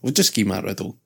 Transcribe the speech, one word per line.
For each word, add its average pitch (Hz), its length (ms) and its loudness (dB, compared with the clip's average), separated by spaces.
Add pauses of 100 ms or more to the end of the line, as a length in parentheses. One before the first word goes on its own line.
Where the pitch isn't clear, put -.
We'll 135 100 -2
just 185 220 2
keep 104 120 2
Matt 95 180 -2
Riddle. 98 420 -8